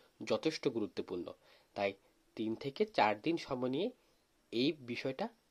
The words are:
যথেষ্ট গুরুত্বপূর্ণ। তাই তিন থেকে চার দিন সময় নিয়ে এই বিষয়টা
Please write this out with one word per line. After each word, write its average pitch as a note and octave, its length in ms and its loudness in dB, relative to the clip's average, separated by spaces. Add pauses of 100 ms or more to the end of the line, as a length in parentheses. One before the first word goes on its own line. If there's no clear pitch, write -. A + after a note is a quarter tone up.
(200)
যথেষ্ট A#2 480 0
গুরুত্বপূর্ণ। F#2+ 580 -2 (500)
তাই G2+ 140 2 (460)
তিন A2 180 -2
থেকে - 300 -4
চার G#2+ 360 4
দিন E3 160 0
সময় B2+ 380 -2
নিয়ে F#3 140 0 (640)
এই B2 200 4
বিষয়টা C3 540 -4 (240)